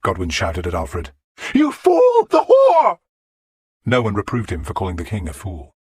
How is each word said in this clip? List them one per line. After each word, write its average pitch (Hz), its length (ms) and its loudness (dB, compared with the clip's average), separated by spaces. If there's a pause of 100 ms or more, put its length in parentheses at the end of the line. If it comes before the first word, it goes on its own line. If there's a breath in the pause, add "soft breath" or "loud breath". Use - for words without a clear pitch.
Godwin 90 280 -4
shouted 87 360 -6
at 87 80 -6
Alfred. 90 380 -8 (420 loud breath)
You 285 180 2
fool! 403 580 4
The - 160 2
whore! 480 540 4 (840)
No 120 160 2
one 110 120 -2
reproved 104 380 -6
him 73 120 -8
for - 100 -10
calling 95 220 -6
the - 80 -8
king 98 240 -8
a 76 60 -10
fool. - 500 -14